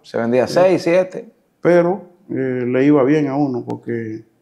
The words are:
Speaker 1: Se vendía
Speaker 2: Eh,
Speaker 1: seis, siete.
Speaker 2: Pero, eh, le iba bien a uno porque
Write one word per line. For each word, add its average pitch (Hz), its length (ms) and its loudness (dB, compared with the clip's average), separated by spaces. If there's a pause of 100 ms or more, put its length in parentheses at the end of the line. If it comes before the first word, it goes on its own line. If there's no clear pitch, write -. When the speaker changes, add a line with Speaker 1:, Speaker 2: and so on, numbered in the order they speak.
Speaker 1:
Se - 160 -8
vendía 117 260 0
Speaker 2:
Eh, - 40 -4
Speaker 1:
seis, 180 340 2
siete. 180 460 -2 (320)
Speaker 2:
Pero, 175 420 2 (280)
eh, 127 360 -4
le 127 200 0
iba 147 180 4
bien 147 240 2
a 135 80 -4
uno 131 280 -2
porque 117 600 -8 (180)